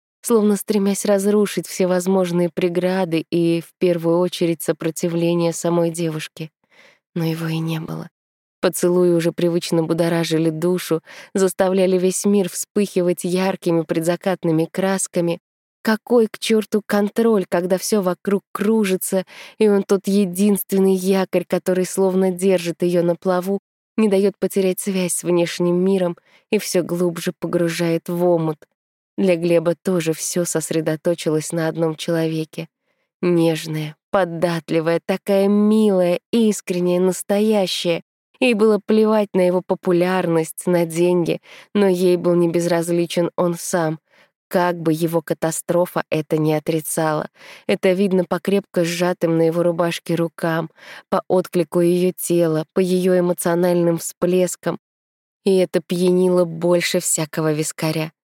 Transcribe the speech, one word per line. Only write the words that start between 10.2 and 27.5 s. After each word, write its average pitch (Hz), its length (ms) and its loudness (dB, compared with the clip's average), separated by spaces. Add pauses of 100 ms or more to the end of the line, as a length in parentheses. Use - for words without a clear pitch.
душу, 165 520 -2 (320)
заставляли 185 640 2
весь 185 260 0
мир 202 240 2
вспыхивать - 760 -2
яркими 180 580 0
предзакатными 165 880 -2
красками. 185 680 -2 (420)
Какой 226 460 2
к - 100 -14
чёрту 214 480 0
контроль, 208 640 0
когда 180 300 0
всё 208 240 -2
вокруг 185 400 -2 (100)
кружится, 196 720 0 (340)
и 214 80 4
он 202 160 4
тот 196 240 0
единственный 196 880 2
якорь, 185 540 0
который 180 380 0
словно 190 440 2
держит 175 520 0
её 175 200 2
на 170 140 0
плаву, 185 440 -2 (360)
не 220 120 2
даёт 196 300 2
потерять 190 400 0
связь 185 360 -2
с - 100 -8
внешним 175 580 0
миром 185 340 0 (340)
и 214 80 0
всё 185 240 -2
глубже 175 580 -4
погружает 170 720 -2